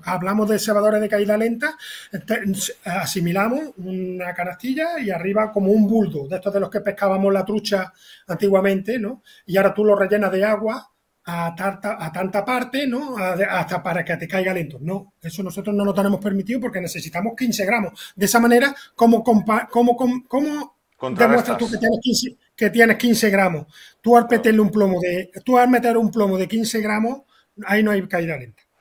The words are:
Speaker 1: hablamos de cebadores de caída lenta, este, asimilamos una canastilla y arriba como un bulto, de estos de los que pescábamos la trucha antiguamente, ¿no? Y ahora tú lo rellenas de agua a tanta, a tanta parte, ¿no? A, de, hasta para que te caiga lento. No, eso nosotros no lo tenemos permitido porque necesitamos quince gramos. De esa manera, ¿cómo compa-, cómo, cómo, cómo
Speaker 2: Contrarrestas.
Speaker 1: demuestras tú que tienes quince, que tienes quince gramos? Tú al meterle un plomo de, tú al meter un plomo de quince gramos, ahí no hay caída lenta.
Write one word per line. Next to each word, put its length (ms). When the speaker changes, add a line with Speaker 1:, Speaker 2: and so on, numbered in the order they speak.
Speaker 1:
hablamos 440
de 100
cebadores 400
de 120
caída 260
lenta, 400
este, 300
asimilamos 880
una 560
canastilla 680
y 120
arriba 420
como 200
un 140
bulto, 400
de 100
estos 180
de 60
los 100
que 100
pescábamos 540
la 100
trucha 480
antiguamente, 680
¿no? 240
Y 140
ahora 160
tú 100
lo 100
rellenas 380
de 100
agua 480
a 280
tanta, 420
a 140
tanta 320
parte, 420
¿no? 320
A, 160
de, 100
hasta 380
para 220
que 120
te 120
caiga 260
lento. 260
No, 400
eso 220
nosotros 320
no 100
lo 80
tenemos 280
permitido 400
porque 200
necesitamos 560
quince 300
gramos. 480
De 120
esa 120
manera, 340
¿cómo 300
compa-, 440
cómo, 280
cómo, 320
cómo 480
Speaker 2:
Contrarrestas. 600
Speaker 1:
demuestras 0
tú 100
que 100
tienes 220
quince, 360
que 160
tienes 260
quince 320
gramos? 380
Tú 160
al 140
meterle 300
un 100
plomo 300
de, 320
tú 140
al 100
meter 280
un 160
plomo 260
de 80
quince 340
gramos, 420
ahí 160
no 80
hay 160
caída 300
lenta. 260